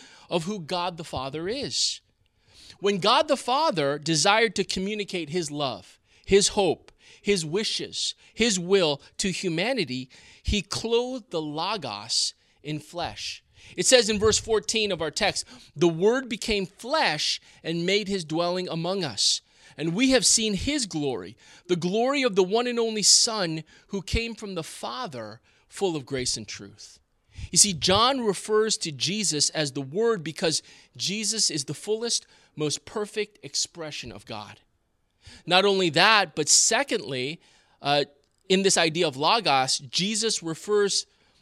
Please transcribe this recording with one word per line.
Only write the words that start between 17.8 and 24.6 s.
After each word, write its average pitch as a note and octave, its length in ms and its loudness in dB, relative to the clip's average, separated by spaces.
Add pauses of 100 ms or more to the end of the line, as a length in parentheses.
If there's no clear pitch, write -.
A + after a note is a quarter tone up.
made G3 220 0
his F#3+ 180 -4
dwelling F3 420 -2
among E3+ 360 -2
us. - 380 0 (360)
And E3 180 -2
we C4 160 4
have A#3+ 140 6
seen A3 300 2
his C4+ 300 -2
glory, B2+ 520 -4 (300)
the F3+ 80 2
glory A3+ 480 2
of G#3+ 120 2
the F#3+ 80 6
one A3+ 240 0
and A#3+ 120 -2
only A3 240 0
Son F3 600 4 (240)
who G3 140 -6
came A3+ 340 -4
from G3+ 200 -10
the D#3+ 80 -6